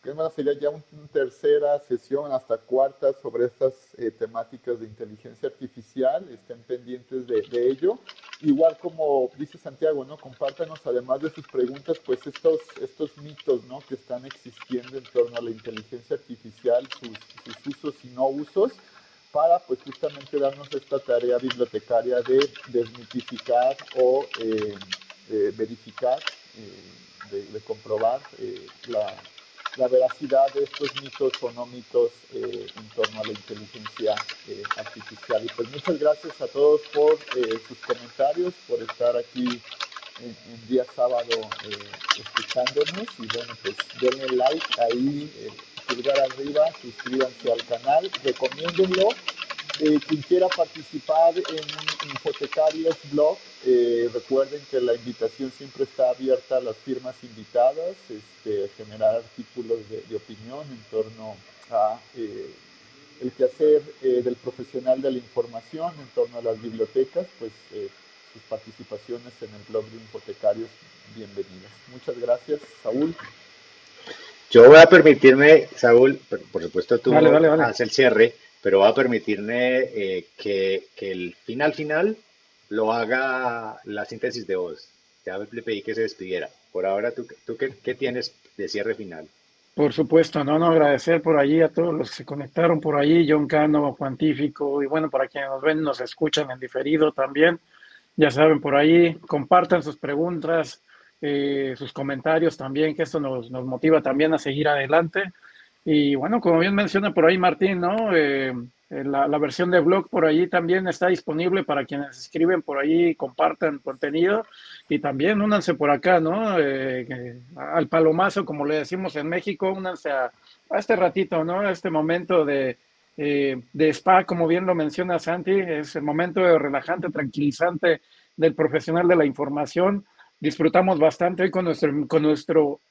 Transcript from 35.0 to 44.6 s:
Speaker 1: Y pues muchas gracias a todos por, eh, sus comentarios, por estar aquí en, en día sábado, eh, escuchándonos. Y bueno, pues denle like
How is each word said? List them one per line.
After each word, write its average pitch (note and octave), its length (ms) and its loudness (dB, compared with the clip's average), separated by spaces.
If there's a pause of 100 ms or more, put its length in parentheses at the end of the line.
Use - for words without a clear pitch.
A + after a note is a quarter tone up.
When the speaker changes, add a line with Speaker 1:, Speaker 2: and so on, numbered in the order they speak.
Speaker 1:
Y - 100 -10
pues A#2+ 160 -8
muchas D3 260 -6
gracias D3+ 440 -2
a B2+ 60 -8
todos D3+ 340 2 (120)
por, D3+ 200 4 (240)
eh, A2+ 200 -4 (120)
sus A#2+ 80 -16
comentarios, C#3 760 -4 (140)
por A#2 140 -4
estar A#2+ 340 -2
aquí A#2+ 460 -6 (580)
en, A#2+ 160 -16 (180)
en A2+ 140 -20
día B2+ 160 0 (100)
sábado, B2 360 -2
eh, G#2+ 480 -6 (420)
escuchándonos. D3 880 -6 (100)
Y A2+ 160 -14
bueno, A#2 200 -10 (100)
pues G2 140 -8 (240)
denle B2+ 340 -2
like C#3 300 0 (260)